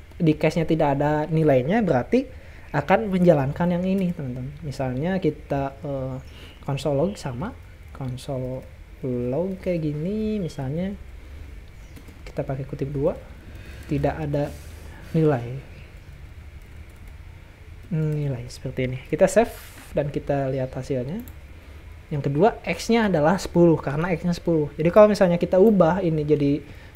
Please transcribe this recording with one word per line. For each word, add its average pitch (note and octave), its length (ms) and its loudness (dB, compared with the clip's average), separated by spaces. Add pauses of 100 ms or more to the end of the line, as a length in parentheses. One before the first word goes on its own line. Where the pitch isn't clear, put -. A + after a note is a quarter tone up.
(220)
di D3+ 160 4
case-nya D#3+ 320 2
tidak D#3 260 4
ada D3+ 300 2
nilainya, D#3 560 4
berarti F#3 480 2 (400)
akan F#3+ 400 2
menjalankan F3 640 4
yang F3 100 0
ini, F#3 300 0
teman-teman. B2+ 480 -8
Misalnya C#3 560 -2
kita, C#3+ 640 -2
eh, C3+ 340 -6 (460)
console C#3 400 -2
log G3 160 0
sama C#3 320 -6 (480)
console B2+ 640 -6 (400)
log C3 640 -2
kayak F3 160 -2
gini, G3 560 -2
misalnya E3 560 -4 (1300)
kita - 240 -8
pakai C3+ 180 -4
kutip C#3 300 -6
dua, C#3+ 240 0 (720)
tidak C#3+ 260 0
ada D3 380 -2 (580)
nilai. C3+ 600 0 (2250)
Nilai D3 560 -2
seperti C3 400 -4
ini. B2+ 240 -6
Kita F3 160 6
save A3 240 4 (400)
dan D3 160 0
kita C#3+ 400 -2
lihat C3 240 -2
hasilnya. C3+ 480 -4 (880)
Yang C#3+ 240 -2
kedua, F#3+ 320 4
x-nya G#3+ 480 2
adalah D#3+ 240 4
sepuluh E3+ 400 6
karena D#3 400 0
x-nya F3 160 0
sepuluh. D#3+ 480 0
Jadi D#3+ 160 4
kalau G#3 160 10
misalnya F#3 240 4
kita F3+ 240 4
ubah F#3 400 8
ini D#3+ 240 2
jadi C#3+ 400 4 (320)